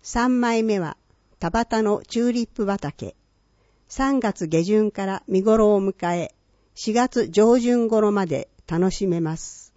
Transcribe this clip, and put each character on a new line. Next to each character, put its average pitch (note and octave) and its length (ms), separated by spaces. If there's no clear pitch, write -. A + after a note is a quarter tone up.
三 B3 380
枚 A3+ 220
目 G#3+ 160
は、 D#3 180
田 E3+ 120
端 A3+ 320
の G#3 240
チ A3+ 140
ュ A#3+ 80
ー A#3+ 40
リ A#3 140
ッ - 20
プ - 180
畑。 D3+ 500
三 C4+ 320
月 G3+ 260
下 D#3+ 180
旬 G#3+ 260
か G3 160
ら F#3+ 220
見 F#3+ 140
頃 G#3+ 320
を G3 120
迎 F3 300
え、 - 180
四 - 180
月 A#3+ 360
上 A3 300
旬 A#3+ 300
頃 G#3+ 240
ま G3+ 120
で C#3+ 240
楽 F3 240
し G3 160
め F3 140
ま D#3+ 160
す。 - 400